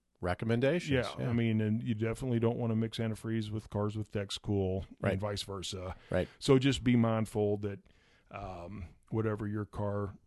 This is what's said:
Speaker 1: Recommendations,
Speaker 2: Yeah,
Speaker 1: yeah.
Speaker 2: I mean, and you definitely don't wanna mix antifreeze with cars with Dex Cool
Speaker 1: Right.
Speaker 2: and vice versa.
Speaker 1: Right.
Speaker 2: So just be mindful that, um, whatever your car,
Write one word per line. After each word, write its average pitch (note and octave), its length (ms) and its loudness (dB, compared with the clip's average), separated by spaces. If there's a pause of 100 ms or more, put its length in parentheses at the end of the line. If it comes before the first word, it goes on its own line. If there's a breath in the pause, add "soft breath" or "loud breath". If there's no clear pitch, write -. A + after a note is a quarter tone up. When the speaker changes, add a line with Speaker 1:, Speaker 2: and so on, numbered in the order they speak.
(200)
Speaker 1:
Recommendations, A#2+ 720 2 (280)
Speaker 2:
Yeah, B2+ 60 -4
Speaker 1:
yeah. C3 60 0
Speaker 2:
I A#2 40 0
mean, A2+ 280 4
and G#2+ 220 2
you B2+ 100 0
definitely A2+ 460 0
don't A#2 180 4
wanna A2+ 180 0
mix A2+ 220 -2
antifreeze A2+ 540 -2
with A2 180 -6
cars G#2 260 0
with G#2+ 160 -6
Dex G2+ 280 -4
Cool F#2+ 440 0 (160)
Speaker 1:
Right. G2 120 2
Speaker 2:
and F#2+ 100 -2
vice G#2 220 -4
versa. F#2 520 -8 (140 loud breath)
Speaker 1:
Right. F2 180 2 (120 loud breath)
Speaker 2:
So C3+ 180 6
just C3 260 2
be B2 120 4
mindful A2 600 2
that, G2+ 200 -6 (540 soft breath)
um, F#2 540 -12 (260)
whatever A2 360 -2
your G#2 180 -2
car, G2+ 500 -4 (120)